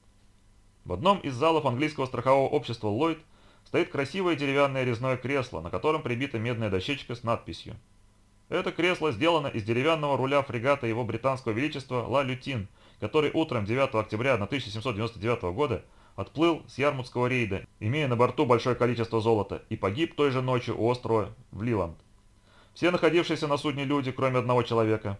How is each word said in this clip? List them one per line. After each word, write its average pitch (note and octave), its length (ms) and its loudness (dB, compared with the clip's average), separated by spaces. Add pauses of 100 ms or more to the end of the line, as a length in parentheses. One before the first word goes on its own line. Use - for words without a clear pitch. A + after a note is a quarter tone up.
(840)
В F2+ 80 -6
одном D#3 260 2
из C#3 140 -6
залов D3 320 2
английского C3+ 400 0
страхового C3+ 420 2
общества A#2+ 400 -2
"Ллойд" D#3 300 0 (480)
стоит E3 240 0
красивое E3 460 -2
деревянное C#3 480 2
резное B2 340 0
кресло, B2+ 440 -4
на F2 100 -8
котором D3+ 320 0
прибита B2 340 -4
медная A2 320 -2
дощечка A#2+ 460 -4
с - 80 -16
надписью. - 520 -6 (760)
Это F#3 220 -2
кресло E3 400 0
сделано D3 360 2
из A2+ 160 -4
деревянного C#3 540 0
руля C3+ 260 2
фрегата B2+ 420 -2
Его A2+ 180 -2
Британского A#2 500 -2
Величества B2+ 540 -4
"Ла C3+ 140 2
Лютин", B2+ 460 -4 (320)
который D3 340 0
утром B2 320 0
девятого A2+ 380 2
октября A#2 420 0
тысяча B2 240 -4
семьсот A2 240 -4
девяносто A2 260 -4
девятого G#2+ 320 -2
года A#2+ 320 -2 (320)
отплыл D3 520 0
с - 100 -18
Ярмутского B2+ 500 0
рейда, A2+ 380 0 (140)
имея C3+ 280 0
на A#2+ 80 2
борту B2 300 4
большое A#2+ 300 4
количество A#2 440 0
золота, G#2 500 0
и A2 60 -4
погиб A2 400 -2
той C#3+ 160 2
же B2+ 100 0
ночью B2 380 -2
у A2 80 2
острова A2+ 420 0 (220)
Влиланд. F#2+ 460 -2 (800)
Все E3+ 140 2
находившиеся D#3+ 560 2
на C#3+ 100 2
судне C#3 280 -2
люди, C3+ 260 0
кроме B2+ 260 0
одного B2 240 2
человека, A2 580 2